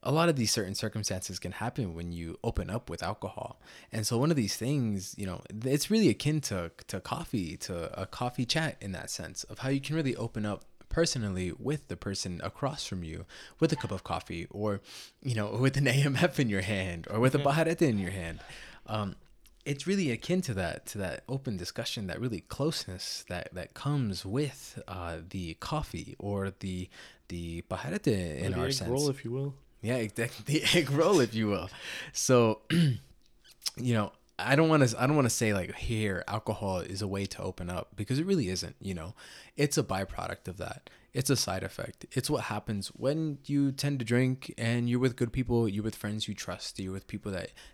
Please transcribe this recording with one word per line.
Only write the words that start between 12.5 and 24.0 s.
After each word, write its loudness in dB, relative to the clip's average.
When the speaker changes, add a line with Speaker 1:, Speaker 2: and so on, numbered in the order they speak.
Speaker 1:
from -6
you -8
with 4
a 0
cup -4
of -6
coffee, -6
or, -2
you -2
know, -2
with 4
an 4
<laughs> 6
A 6
M 4
F 4
in 4
your 2
hand, -2
or 2
with 6
a 6
Speaker 2:
Yeah. 2
Speaker 1:
pajarete 4
in 4
your 0
hand, -6
um, -2
it's -4
really 2
akin 0
to -2
that, -2
to -8
that -4
open -4
discussion, -6
that -6
really -2
closeness -6
that, -6
that -10
comes -2